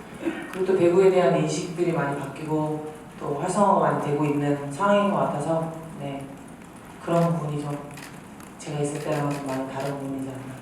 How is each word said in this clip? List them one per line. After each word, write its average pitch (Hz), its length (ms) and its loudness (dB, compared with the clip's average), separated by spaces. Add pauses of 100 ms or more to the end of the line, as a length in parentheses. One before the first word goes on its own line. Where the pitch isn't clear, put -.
(500)
그리고 185 220 0
또 185 60 4
배구에 180 320 8
대한 170 260 6
인식들이 165 560 0
많이 143 260 0
바뀌고 151 760 -4 (280)
또 147 200 -4
활성화가 190 400 4
많이 151 240 2
되고 143 200 2
있는 143 480 0
상황인 202 400 4
것 - 60 0
같아서, 160 540 0 (280)
네, 139 240 -8 (800)
그런 170 320 4
부분이 147 240 -4
좀 147 160 -4 (800)
제가 147 220 -6
있을 147 200 -2
때랑은 147 300 0
좀 139 160 -4
많이 135 260 -4
다른 139 260 -4
부분이지 135 300 -6
않나. 131 340 -10